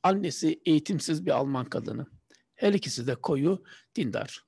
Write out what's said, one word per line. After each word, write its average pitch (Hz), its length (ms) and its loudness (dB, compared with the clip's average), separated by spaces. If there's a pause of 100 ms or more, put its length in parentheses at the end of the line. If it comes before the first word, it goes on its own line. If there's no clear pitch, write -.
annesi 175 600 2
eğitimsiz 160 600 2
bir 156 60 0
Alman 135 340 0
kadını. - 420 -6 (480)
Her 208 180 2
ikisi 131 340 -2
de 127 80 -2
koyu 165 480 0 (320)
dindar. 110 520 -4